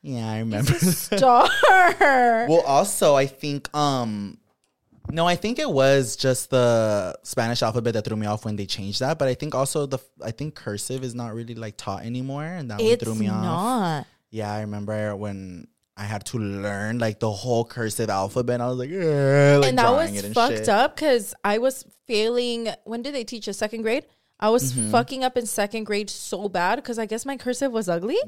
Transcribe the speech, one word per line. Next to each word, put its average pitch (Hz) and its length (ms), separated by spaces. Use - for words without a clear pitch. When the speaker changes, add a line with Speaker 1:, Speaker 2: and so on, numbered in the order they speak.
Speaker 1:
Yeah, 117 280
I 110 40
Speaker 2:
He's 110 100
Speaker 1:
remember. 113 280
<laughs> - 40
Speaker 2:
a - 20
star. 247 1700
Speaker 1:
Well, 165 120
also, 151 540
I 139 120
think, 143 480
um, 120 640
no, 165 160
I 175 100
think 226 220
it 311 120
was 135 460
just 131 340
the 110 720
Spanish 117 400
alphabet 113 320
that 107 100
threw 107 120
me 107 100
off 107 180
when 107 120
they 98 100
changed 98 340
that. 151 180
But 135 100
I 127 60
think 147 200
also 139 320
the, 131 120
I 107 80
think 151 240
cursive 123 480
is 123 120
not 117 200
really, 117 200
like, 113 220
taught 98 280
anymore, 131 400
and 160 260
that 104 100
one 226 60
Speaker 2:
It's 240 160
Speaker 1:
threw 220 120
me 214 140
off. 185 140
Speaker 2:
not. 175 640
Speaker 1:
Yeah, 104 220
I 107 80
remember 104 560
when 95 500
I 101 80
had 104 220
to 120 120
learn, 101 600
like, 110 180
the 110 140
whole 117 320
cursive 113 460
alphabet. 101 440
And 120 80
I 120 60
was 127 100
like, 127 120
"Ugh," 143 720
like, 135 80
Speaker 2:
And 254 80
that 240 40
Speaker 1:
drawing 269 320
Speaker 2:
was - 40
Speaker 1:
it 196 80
and 214 80
Speaker 2:
fucked 240 240
Speaker 1:
shit. 220 100
Speaker 2:
up 233 280
'cause 247 460
I 208 160
was 262 260
failing. 233 600
When 233 180
did 285 140
they 240 80
teach 220 240
us? 196 100
Second 220 240
grade? 226 240
I 214 100
was 254 220
Speaker 1:
Mm-hmm. 226 200
Speaker 2:
fucking 240 320
up 254 120
in 233 100
second 220 360
grade 208 260
so 202 400
bad 196 360
'cause 240 120
I 226 100
guess 220 200
my 277 100
cursive 247 360
was 214 160
ugly. 185 280